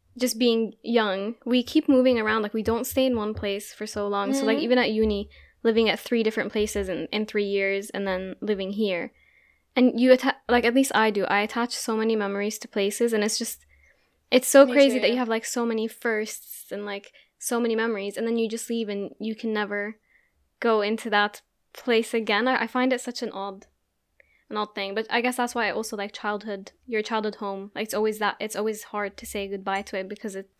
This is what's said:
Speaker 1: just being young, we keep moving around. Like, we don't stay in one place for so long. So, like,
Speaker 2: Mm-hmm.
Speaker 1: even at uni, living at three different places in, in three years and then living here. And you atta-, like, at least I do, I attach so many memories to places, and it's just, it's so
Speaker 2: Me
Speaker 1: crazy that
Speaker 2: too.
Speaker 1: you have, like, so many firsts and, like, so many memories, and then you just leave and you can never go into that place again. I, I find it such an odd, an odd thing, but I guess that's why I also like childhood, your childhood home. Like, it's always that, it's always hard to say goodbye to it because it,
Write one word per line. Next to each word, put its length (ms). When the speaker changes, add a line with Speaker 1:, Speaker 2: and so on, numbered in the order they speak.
Speaker 1:
just 220
being 420
young, 540
we 160
keep 260
moving 320
around. 220
Like, 140
we 80
don't 240
stay 180
in 100
one 200
place 380
for 120
so 220
long. 260
So, 120
like, 120
Speaker 2:
Mm-hmm. 60
Speaker 1:
even 160
at 120
uni, 380
living 260
at 100
three 240
different 280
places 380
in, 220
in 160
three 180
years 460
and 160
then 340
living 300
here. 400
And 240
you 120
atta-, 260
like, 160
at 80
least 220
I 160
do, 140
I 160
attach 340
so 200
many 200
memories 440
to 80
places, 460
and 100
it's 140
just, 260
it's 160
so 180
Speaker 2:
Me 80
Speaker 1:
crazy 240
that 80
Speaker 2:
too. 80
Speaker 1:
you 60
have, 100
like, 160
so 220
many 200
firsts 840
and, 140
like, 260
so 220
many 160
memories, 420
and 80
then 120
you 120
just 220
leave 180
and 300
you 160
can 180
never 440
go 220
into 300
that 300
place 420
again. 320
I, 160
I 40
find 240
it 100
such 200
an 100
odd, 360
an 80
odd 160
thing, 220
but 160
I 100
guess 160
that's 160
why 140
I 40
also 240
like 180
childhood, 580
your 160
childhood 320
home. 400
Like, 100
it's 80
always 240
that, 220
it's 160
always 300
hard 320
to 100
say 200
goodbye 360
to 160
it 100
because 260
it, 140